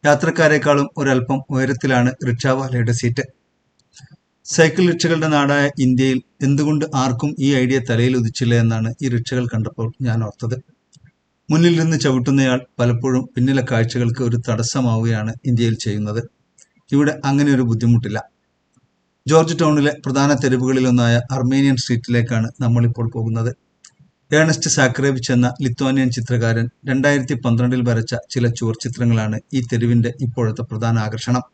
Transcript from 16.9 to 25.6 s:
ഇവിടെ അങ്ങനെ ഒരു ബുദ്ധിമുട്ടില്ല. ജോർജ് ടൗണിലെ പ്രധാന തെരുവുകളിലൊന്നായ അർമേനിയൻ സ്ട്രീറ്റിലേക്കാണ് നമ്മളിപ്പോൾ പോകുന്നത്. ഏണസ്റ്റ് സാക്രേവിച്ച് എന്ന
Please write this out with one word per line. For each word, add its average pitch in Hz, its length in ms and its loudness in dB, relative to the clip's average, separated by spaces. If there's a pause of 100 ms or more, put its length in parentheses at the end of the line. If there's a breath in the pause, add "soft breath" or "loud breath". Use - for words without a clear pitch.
ഇവിടെ 143 340 2
അങ്ങനെ 143 300 2
ഒരു 127 60 2
ബുദ്ധിമുട്ടില്ല. 117 760 0 (920)
ജോർജ് 160 320 2
ടൗണിലെ 151 320 2 (140)
പ്രധാന 139 280 2
തെരുവുകളിലൊന്നായ 127 880 2 (100)
അർമേനിയൻ 131 440 2
സ്ട്രീറ്റിലേക്കാണ് 117 760 -2 (100)
നമ്മളിപ്പോൾ 117 480 0
പോകുന്നത്. 113 460 -4 (760)
ഏണസ്റ്റ് 156 360 2
സാക്രേവിച്ച് 135 600 0
എന്ന 123 300 2